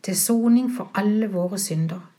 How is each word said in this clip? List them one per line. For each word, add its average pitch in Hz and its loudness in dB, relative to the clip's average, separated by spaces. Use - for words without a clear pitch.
til 190 -4
soning 240 4
for - -10
alle 208 0
våre 180 -2
synder. 165 -4